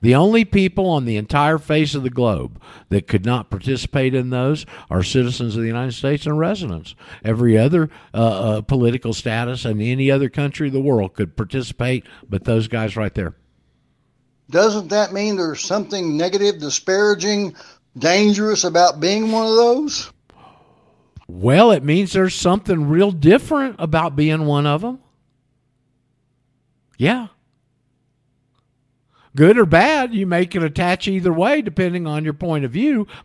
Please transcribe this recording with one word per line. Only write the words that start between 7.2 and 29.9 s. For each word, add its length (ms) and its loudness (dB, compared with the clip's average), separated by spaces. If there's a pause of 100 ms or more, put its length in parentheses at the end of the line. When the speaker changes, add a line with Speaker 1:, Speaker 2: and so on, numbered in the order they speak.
Speaker 1:
Every 320 2
other, 320 2 (240)
uh, 60 -6 (400)
uh, 20 -6
political 540 0
status 500 -6
in 160 -4
any 300 0
other 180 2
country 380 -4
of 80 -6
the 80 0
world 320 0
could 240 -6
participate, 680 -4 (240)
but 160 -4
those 240 0
guys 300 -4
right 160 -4
there. 200 -6 (1160)
Speaker 2:
Doesn't 380 2
that 260 -2
mean 220 -4
there's 260 -4
something 560 -4
negative, 420 0
disparaging, 960 -2 (420)
dangerous 680 2
about 360 2
being 320 -2
one 140 0
of 100 2
those? 560 0 (1200)
Speaker 1:
Well, 380 6
it 140 2
means 280 0
there's 220 0
something 540 0
real 240 2
different 680 2
about 380 -2
being 300 0
one 200 0
of 160 0
'em. 160 -8 (2000)
Yeah. 300 -2 (2000)
Good 200 8
or 80 6
bad, 480 2